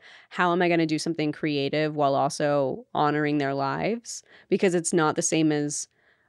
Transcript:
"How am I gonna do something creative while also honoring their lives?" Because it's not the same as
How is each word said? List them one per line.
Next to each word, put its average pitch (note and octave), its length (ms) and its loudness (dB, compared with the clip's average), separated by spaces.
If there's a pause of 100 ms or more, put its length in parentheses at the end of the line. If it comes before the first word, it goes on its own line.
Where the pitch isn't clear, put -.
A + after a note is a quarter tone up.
(280)
"How F3+ 240 0
am F3 80 2
I F3+ 80 4
gonna E3 160 4
do D#3 140 0
something D#3 340 -2
creative D3+ 640 -2
while C#3 180 2
also C#3+ 680 0 (100)
honoring D3 440 0
their C#3 160 -2
lives?" D#3 680 -4 (280)
Because F#3+ 240 2
it's E3+ 180 0
not D#3 240 2
the E3 60 -2
same D#3 300 2
as D3 360 -4 (400)